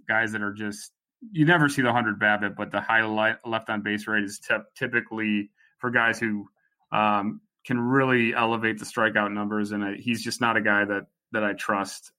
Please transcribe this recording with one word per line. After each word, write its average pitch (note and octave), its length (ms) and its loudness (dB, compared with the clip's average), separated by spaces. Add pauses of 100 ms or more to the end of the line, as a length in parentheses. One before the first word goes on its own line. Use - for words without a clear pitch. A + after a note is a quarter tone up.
guys A2 240 0
that G#2+ 100 -6
are G2+ 100 -4
just, G#2 400 -10 (380)
you D#3+ 160 4
never D#3+ 220 6
see C#3 140 0
the A#2+ 100 4
hundred A2 260 0
babip, G#2 380 2
but G#2 140 -6
the G2+ 100 -2
high A2+ 240 2
li-, A2 400 0
left A2+ 260 -4
on G#2+ 120 -2
base G#2 240 -2
rate G#2+ 180 0
is G2+ 160 -10
typ-, G#2+ 240 -2 (100)
typically A2 760 -2 (280)
for B2 120 -4
guys A2+ 280 2
who, G#2 300 -4 (420)
um, G#2 500 0 (240)
can B2 140 -2
really B2 560 2
elevate A2+ 440 0
the G#2+ 60 -12
strikeout G#2+ 480 0
numbers. G#2 380 -2
And G#2 140 -2
I, G2+ 100 -4
he's A#2 280 -4
just - 180 -8
not A2+ 160 2
a G#2+ 40 2
guy G#2 240 4
that, G2+ 220 -2 (240)
that G#2+ 140 -2
I G2+ 80 0
trust. - 680 -4